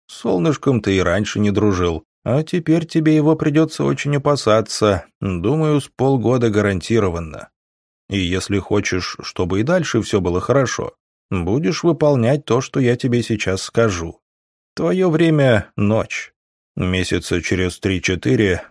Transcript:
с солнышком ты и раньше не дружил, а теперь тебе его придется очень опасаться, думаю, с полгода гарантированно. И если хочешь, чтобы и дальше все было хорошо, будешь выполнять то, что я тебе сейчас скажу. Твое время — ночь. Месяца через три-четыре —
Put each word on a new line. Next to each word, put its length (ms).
с 80
солнышком 680
ты 140
и 60
раньше 380
не 120
дружил, 540
а 200
теперь 420
тебе 300
его 200
придется 480
очень 320
опасаться, 920
думаю, 640
с 80
полгода 600
гарантированно. 1000
И 80
если 420
хочешь, 640
чтобы 380
и 40
дальше 380
все 200
было 180
хорошо, 540
будешь 540
выполнять 640
то, 160
что 180
я 160
тебе 280
сейчас 400
скажу. 580
Твое 300
время — 680
ночь. 580
Месяца 640
через 380
три-четыре — 920